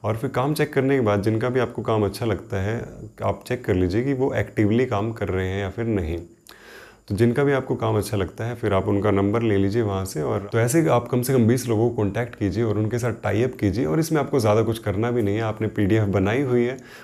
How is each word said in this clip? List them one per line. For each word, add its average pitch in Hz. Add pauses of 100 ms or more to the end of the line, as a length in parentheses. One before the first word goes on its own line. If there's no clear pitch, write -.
और 107
फिर 135
काम 135
चेक 151
करने 135
के 131
बाद 101
जिनका 110
भी 127
आपको 117
काम 107
अच्छा 98
लगता 98
है, 110 (380)
आप 101
चेक 123
कर 107
लीजिए 92
कि 139
वो 135
एक्टिवली 110
काम 113
कर 107
रहे 92
हैं 98
या 98
फिर 117
नहीं। 85 (880)
तो 101
जिनका 117
भी 143
आपको 135
काम 110
अच्छा 104
लगता 95
है, 120
फिर 107
आप 95
उनका 101
नंबर 101
ले 107
लीजिए 101
वहाँ 98
से। 151
और 107
तो 113
ऐसे 143
आप 120
कम 123
से 131
कम 117
बीस 120
लोगों 117
को 120
कॉन्टैक्ट 113
कीजिए 104
और 104
उनके 110
साथ 113 (100)
टाई 104
अप 123
कीजिए। 107
और 156
इसमें 160
आपको 156
ज़्यादा 107
कुछ 110
करना 107
भी 120
नहीं 101
है, 113
आपने 110
पीडीएफ़ 104
बनाई 101
हुई 123
है, 127 (260)